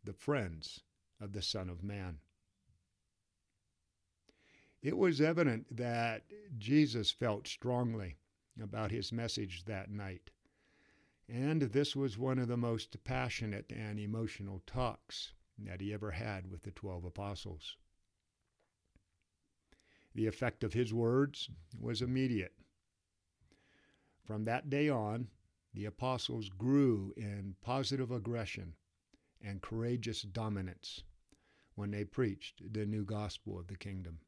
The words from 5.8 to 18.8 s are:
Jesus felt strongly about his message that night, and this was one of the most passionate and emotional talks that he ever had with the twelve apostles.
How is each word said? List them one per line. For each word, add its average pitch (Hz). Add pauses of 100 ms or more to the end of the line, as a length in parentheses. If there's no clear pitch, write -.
Jesus 117
felt 110
strongly 113 (440)
about 107
his 113
message 110
that 101
night, 98 (960)
and 139
this 139
was 131
one 131
of 120
the 120
most 117
passionate 113
and 107
emotional 104
talks - (240)
that 95
he 101
ever 104
had 92
with 85
the 101
twelve 90
apostles. 98 (2250)